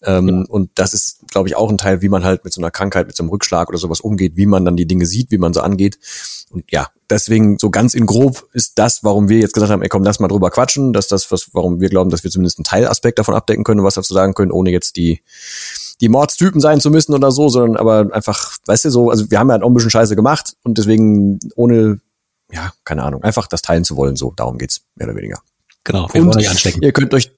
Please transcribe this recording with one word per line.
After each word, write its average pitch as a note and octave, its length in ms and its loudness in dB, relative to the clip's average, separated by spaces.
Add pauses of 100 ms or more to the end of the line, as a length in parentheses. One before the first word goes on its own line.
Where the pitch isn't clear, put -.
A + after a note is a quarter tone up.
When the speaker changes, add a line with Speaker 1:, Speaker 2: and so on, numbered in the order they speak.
Speaker 1:
Ähm, F#2 260 0
Speaker 2:
Ja. F#2 200 0
Speaker 1:
und G2 280 -2
das F#2+ 180 -2
ist, - 260 -6 (100)
glaub F#2+ 160 0
ich, F#2+ 100 -4
auch G#2+ 140 0
ein G2+ 80 0
Teil, F#2+ 240 0
wie G2+ 60 0
man F#2+ 160 0
halt F#2+ 200 0
mit F#2 80 -10
so - 80 -10
einer E2 100 -4
Krankheit, F#2+ 360 -4
mit - 100 -14
so E2+ 60 -6
einem E2 80 -4
Rückschlag F2 380 -2
oder F2 100 -6
sowas E2 220 -6
umgeht, F#2+ 360 -2
wie G2 100 2
man F#2+ 180 2
dann F2 120 2
die E2+ 100 0
Dinge F2 200 0
sieht, G#2+ 260 -4
wie G#2+ 60 2
man E2+ 140 0
sie E2 100 -2
angeht. G2 360 -2 (520)
Und F2 200 -12
ja, C#2+ 180 -4 (220)
deswegen G#2+ 480 2
so G#2+ 120 2
ganz A2+ 240 2
in A#2 120 2
grob B2+ 460 0
ist - 260 -2
das, A2+ 240 0
warum G2+ 260 2
wir A2 100 4
jetzt G#2 160 2
gesagt G#2 180 2
haben, G2 100 0
ey, G2 60 -4
komm, G2 160 0
lass G#2 160 0
mal G2 80 0
drüber F#2 220 2
quatschen, C3 420 0
dass G2 160 0
das, - 240 -2
was, - 200 -4
warum F2+ 280 -2
wir F#2+ 80 2
glauben, F#2 220 2
dass E2 140 -4
wir F2+ 60 -6
zumindest F2+ 280 -2
einen D#2+ 60 -8
Teilaspekt A2 540 0
davon G#2+ 160 0
abdecken G#2+ 300 -2
können, G#2 180 2
was F#2+ 120 2
dazu F#2 200 -4
sagen F#2+ 200 2
können, F#2+ 180 0
ohne F#2 180 2
jetzt - 260 -2
die, E2+ 240 0 (800)
die A#2 80 2
Mordstypen D3 520 2
sein D3+ 200 4
zu D3 100 2
müssen D#3 220 2
oder C3+ 200 2
so, C#3+ 160 2
sondern A#2 280 2
aber G#2+ 380 2
einfach, - 380 -4 (140)
weißt G#2+ 200 0
du, D3+ 40 0
so, A#2+ 200 2
also G#2+ 220 0
wir G#2 80 2
haben B2 80 4
ja B2 60 4
halt G#2+ 100 0
auch A#2+ 40 2
ein B2 60 6
bisschen A2+ 160 2
Scheiße A2+ 240 2
gemacht B2 480 0
und A2+ 160 -2
deswegen G#2 640 2 (160)
ohne, A2+ 440 2 (520)
ja, F2 200 -8 (120)
keine D2+ 180 -6
Ahnung, C#2 220 -6
einfach G#2+ 240 -2
das F2+ 140 -4
teilen E2+ 220 0
zu D2+ 120 -6
wollen, C#2 200 0
so, B1+ 200 -6
darum A#1 220 -6
geht's, B1 240 -8 (120)
mehr - 140 -10
oder G#1+ 80 -10
weniger. G1+ 240 -12 (440)
Speaker 2:
Genau, F#2 280 -2
wir - 80 4
Speaker 1:
Und F2+ 80 6
Speaker 2:
wollen G#2+ 100 4
euch G#2 120 0
anstecken. - 320 -2
Speaker 1:
ihr C#3+ 100 2
könnt C3+ 220 0
euch B2+ 240 0